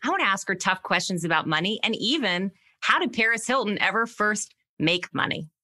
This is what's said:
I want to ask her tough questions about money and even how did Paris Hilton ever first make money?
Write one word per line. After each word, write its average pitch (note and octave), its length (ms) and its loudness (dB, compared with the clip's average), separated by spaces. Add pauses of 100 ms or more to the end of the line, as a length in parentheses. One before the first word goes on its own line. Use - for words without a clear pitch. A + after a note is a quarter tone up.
I A#3+ 60 -2
want F#4 120 0
to C#4 80 2
ask G3 200 0
her G3 60 0
tough F#3 280 0
questions F3+ 420 -2
about D#3+ 220 2
money D#3+ 360 0
and A3 140 0
even G3 560 0 (280)
how B3 180 4
did E4 140 0
Paris A3+ 340 0
Hilton A3+ 340 0
ever G3+ 260 2
first G#3+ 480 -2 (240)
make F3 360 0
money? D#3 360 -2 (120)